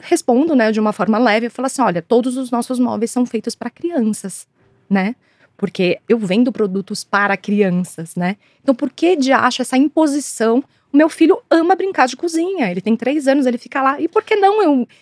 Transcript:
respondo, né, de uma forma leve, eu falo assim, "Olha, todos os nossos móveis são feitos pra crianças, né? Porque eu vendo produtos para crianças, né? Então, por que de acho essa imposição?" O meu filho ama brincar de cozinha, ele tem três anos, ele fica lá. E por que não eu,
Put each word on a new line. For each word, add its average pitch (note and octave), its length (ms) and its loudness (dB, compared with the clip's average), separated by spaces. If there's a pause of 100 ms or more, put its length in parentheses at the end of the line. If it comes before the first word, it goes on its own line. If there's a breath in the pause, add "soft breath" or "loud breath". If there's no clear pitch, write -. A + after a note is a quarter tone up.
respondo, D4+ 520 2
né, A3 160 4
de G#3+ 80 0
uma G#3+ 140 0
forma G#3+ 240 0
leve, A3+ 300 2
eu A3 40 -8
falo B3+ 140 -8
assim, C4 160 -4
"Olha, F3 200 0
todos B3 360 0
os C4 140 -6
nossos B3 280 -4
móveis A3+ 320 -2
são B3 140 0
feitos A3+ 300 -6
pra - 160 -10
crianças, A3 760 -4 (440)
né? G3 260 0 (420)
Porque F3+ 400 -2 (100)
eu A#3 120 2
vendo G#3+ 320 0
produtos G3 520 -4
para G3+ 320 0
crianças, F3+ 800 -2
né? F3+ 220 -4 (240)
Então, C4+ 140 2
por - 160 -6
que F4 240 0
de C4+ 180 0
acho B3 280 0
essa B3+ 160 -4
imposição?" C#4 840 0 (300)
O - 40 4
meu D#4 120 4
filho E4+ 320 2 (100)
ama E4 240 4
brincar F#4 320 0
de B3+ 80 -6
cozinha, E4 560 -2
ele F3+ 80 -4
tem A3 160 0
três C4 320 -2
anos, C4+ 180 2
ele A#3+ 120 0
fica - 240 -6
lá. C4+ 180 0
E D4+ 80 -2
por - 160 0
que A4 140 0
não G4+ 260 4
eu, C#4 240 2 (140)